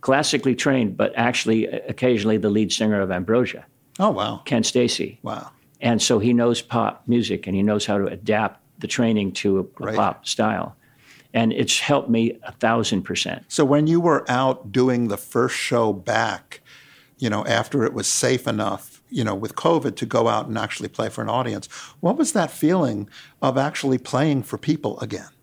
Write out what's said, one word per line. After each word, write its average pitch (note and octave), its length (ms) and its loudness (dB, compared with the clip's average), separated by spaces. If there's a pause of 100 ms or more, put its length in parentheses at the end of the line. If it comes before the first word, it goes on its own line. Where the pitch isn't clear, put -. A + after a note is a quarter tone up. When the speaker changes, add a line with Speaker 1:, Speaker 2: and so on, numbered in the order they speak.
Speaker 1:
Classically C3+ 540 2
trained, B2 420 0
but G#2 200 0
actually, A#2 520 2
uh, - 200 -6
occasionally A2 500 2
the G#2+ 100 0
lead G#2 240 2
singer G#2+ 280 2
of F#2+ 100 0
Ambrosia. G2 560 0 (320)
Speaker 2:
Oh, G3 120 4
wow. G#2+ 360 -4
Speaker 1:
Ken A#2 160 0
Stacy. - 600 0
Speaker 2:
Wow. A2 280 -10 (300)
Speaker 1:
And A#2 200 2
so A#2+ 180 2
he A#2 140 4
knows A#2+ 300 2
pop A2 440 -2
music, A2+ 400 0
and G2 100 -4
he F#2+ 60 2
knows G#2 240 0
how G2+ 120 0
to G2 80 0
adapt G#2+ 540 -2 (180)
the - 80 -10
training G#2+ 460 0
to G2 260 0
a, - 20 2
a F#2 40 -4
Speaker 2:
Great. - 320 -6
Speaker 1:
pop - 300 -2
style. G2+ 500 -2 (580)
And A2+ 180 2
it's - 280 0
helped C#3+ 280 0
me A2+ 360 2
a - 80 -14
thousand A2+ 500 0
percent. - 460 -6
Speaker 2:
So - 160 2
when D3 220 4
you E3+ 140 4
were E3 300 2
out B2+ 420 0
doing B2 360 2
the G2+ 100 -2
first - 380 0
show A#2 360 0
back, G#2+ 680 -4 (580)
you B2 100 -2
know, G#2+ 180 0
after A2+ 380 0
it - 80 0
was A2+ 140 -4
safe B2+ 400 0
enough, G#2+ 640 -4
you D3 160 -2
know, G#2 100 -2
with G2+ 220 -8
covid D3+ 400 2
to A#2+ 100 -6
go A2+ 220 2
out A2 180 0
and A2 120 -6
actually A2 300 -6
play A2+ 200 -6
for A2+ 140 -8
an G#2+ 60 -4
audience, A2+ 380 -4 (340)
what G3 160 0
was D#4 160 0
that E3+ 180 0
feeling C#3+ 580 0 (340)
of C3 160 2
actually C3+ 400 0
playing C#3 460 0
for - 140 -8
people C3+ 420 -2
again? G#2+ 300 -8 (120)